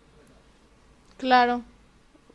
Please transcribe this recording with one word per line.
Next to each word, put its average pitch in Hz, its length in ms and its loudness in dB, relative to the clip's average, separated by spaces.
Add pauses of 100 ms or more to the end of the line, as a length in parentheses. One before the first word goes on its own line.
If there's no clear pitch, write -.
(1200)
Claro. 247 440 0 (720)